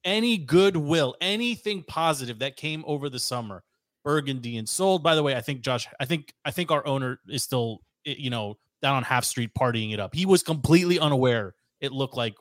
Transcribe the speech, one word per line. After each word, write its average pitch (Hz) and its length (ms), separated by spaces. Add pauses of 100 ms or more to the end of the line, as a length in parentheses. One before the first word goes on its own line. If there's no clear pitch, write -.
any 220 340
goodwill, 156 800
anything 208 680
positive 135 500
that 135 180
came 156 300
over 143 220
the 123 100
summer, 113 460 (400)
Burgundy 135 540
and 110 100
sold. 185 340
By 160 120
the 151 80
way, 139 120
I 120 60
think 131 220
Josh, 127 260 (100)
I 135 60
think, 151 300 (100)
I 151 60
think 165 200
our 147 160
owner 135 320 (100)
is 135 140
still, 117 380 (260)
y-, 143 100
you 131 140
know, 107 280 (220)
down 139 160
on 123 60
Half 123 220
Street 117 340
partying 113 340
it 104 60
up. 98 160
He 170 100
was 190 180
completely 165 580
unaware, 127 540 (260)
it 139 100
looked 135 260
like, 117 240